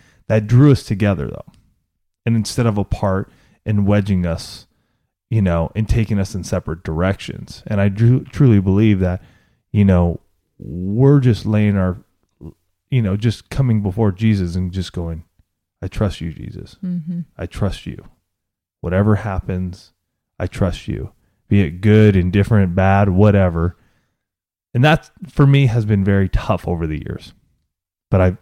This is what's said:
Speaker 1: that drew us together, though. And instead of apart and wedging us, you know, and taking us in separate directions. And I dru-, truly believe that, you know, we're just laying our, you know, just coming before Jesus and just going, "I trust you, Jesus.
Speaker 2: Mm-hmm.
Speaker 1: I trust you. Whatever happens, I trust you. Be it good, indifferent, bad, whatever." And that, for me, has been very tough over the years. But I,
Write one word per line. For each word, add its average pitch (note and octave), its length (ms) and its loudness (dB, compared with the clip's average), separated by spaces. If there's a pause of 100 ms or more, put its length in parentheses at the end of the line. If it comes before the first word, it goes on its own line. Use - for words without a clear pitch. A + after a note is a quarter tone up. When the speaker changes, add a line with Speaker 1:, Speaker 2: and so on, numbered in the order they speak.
(280)
Speaker 1:
that G#2+ 200 0
drew B2 220 6
us C3+ 140 4
together, G2 440 -2
though. G1+ 180 -14 (800)
And A#2 100 0
instead A2+ 300 -2
of G#2+ 120 0
apart G2 540 -4 (340)
and G#2 220 0
wedging G2 380 0
us, - 420 -8 (640)
you A2 120 0
know, E2+ 360 0
and A2 100 -2
taking A2 320 0
us F#2+ 160 -6
in F2+ 80 -8
separate E2+ 400 -6
directions. - 840 -6
And G#2 120 -2
I G2+ 80 2
dru-, A#2 380 2
truly A#2+ 340 4
believe G2 400 2
that, F2+ 220 -2 (500)
you G#2 140 2
know, F2 340 2 (380)
we're G#2+ 640 2
just B2 240 2
laying G#2 320 0
our, F#2 220 -2 (920)
you B2+ 120 0
know, G2 140 -2
just G#2+ 340 -4
coming A#2 320 0
before G#2 300 0
Jesus F#2+ 460 0
and F2+ 160 -4
just F#2 180 -8
going, E2 320 -8 (580)
"I F#2+ 60 -8
trust G2 320 -4
you, E2 140 -8
Jesus. - 500 -16
Speaker 2:
Mm-hmm. F3 380 -8 (160)
Speaker 1:
I G2 80 -8
trust - 400 -6
you. - 240 -14 (720)
Whatever G2 340 2
happens, F#2 800 -8 (440)
I F#2 100 -4
trust - 420 -4
you. - 240 -8 (340)
Be G2+ 140 4
it F2 200 -4
good, G#2+ 340 6
indifferent, F#2+ 600 2
bad, G2 340 2
whatever." F#2 680 2 (960)
And B2 120 2
that, D#3 240 0 (200)
for - 160 4
me, C#3 220 4
has A#2 180 0
been G#2 180 2
very G2 260 2
tough - 380 -2
over E2 200 -4
the D#2 100 -6
years. - 360 -12 (760)
But F#2+ 120 2
I, F#2 200 2